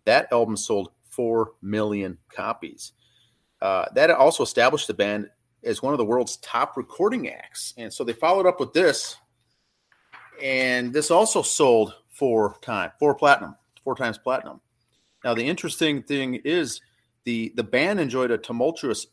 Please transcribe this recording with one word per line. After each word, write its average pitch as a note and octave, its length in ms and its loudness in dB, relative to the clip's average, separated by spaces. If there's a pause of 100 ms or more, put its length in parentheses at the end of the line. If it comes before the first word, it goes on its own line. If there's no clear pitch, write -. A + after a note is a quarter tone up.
That A#2 260 4
album A2+ 240 2
sold G2+ 360 -4 (180)
four A2+ 440 -2 (100)
million G2+ 560 -4 (100)
copies. - 640 -10 (640)
Uh, F#2+ 340 0
that D#3 180 6
also C#3+ 320 4
established B2+ 440 2
the G#2 60 -4
band G#2 360 -2 (340)
as A2+ 180 -4
one C3+ 120 -2
of D3 40 -2
the A#2+ 80 0
world's A#2 320 -2
top - 400 -4
recording F#3+ 520 -2
acts. - 480 -12
And A2+ 160 -12
so - 100 -6
they A#2 100 -4
followed F3+ 320 2
up F3+ 140 2
with B2+ 140 -6
this, - 420 2 (1300)
and B2+ 520 0
this D3+ 160 0
also F3 320 4
sold A#2 540 4 (140)
four A2+ 520 0
time, G2 380 -4
four D3 160 4
platinum, C#3+ 400 4 (280)
four C3 120 -4
times A#2 220 -4
platinum. - 440 -4 (600)
Now, A#2+ 100 0
the A#2 120 -2
interesting D3+ 560 -2
thing C3+ 420 -4
is D#3+ 380 -4 (440)
the, A#2 300 -4
the A#2 80 -2
band D3+ 360 0
enjoyed B2+ 320 0
a A2+ 80 0
tumultuous B2+ 720 -4